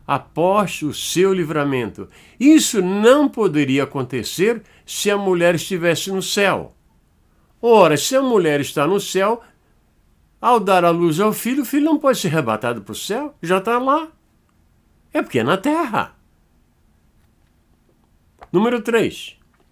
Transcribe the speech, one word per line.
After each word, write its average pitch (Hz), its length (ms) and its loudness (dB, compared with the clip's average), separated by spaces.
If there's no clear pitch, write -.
após 180 760 -2
o 147 100 -4
seu 190 400 0
livramento. 143 760 -4
Isso 262 420 4
não 220 480 4
poderia 147 540 0
acontecer 139 800 -4
se - 280 -4
a 202 60 0
mulher 180 360 2
estivesse 170 580 -2
no 190 120 -4
céu. 185 500 -2
Ora, 196 360 6
se - 180 -4
a 269 60 2
mulher 185 400 2
está 143 260 -2
no 196 120 0
céu, 196 440 -2
ao 233 180 4
dar 185 240 2
à 170 60 4
luz 170 300 0
ao 214 120 2
filho, 247 300 -4
o 240 40 -2
filho 285 200 0
não 311 140 2
pode 262 180 2
ser 185 120 -2
arrebatado 120 520 -2
para 107 120 -12
o - 20 -10
céu, 269 460 -8
já 185 200 -2
tá 233 160 -2
lá. 285 300 -2
É 311 80 -4
porque 135 180 -4
é 110 40 0
na 151 140 0
terra." 254 580 -4
Número 226 300 0
três. 220 560 -4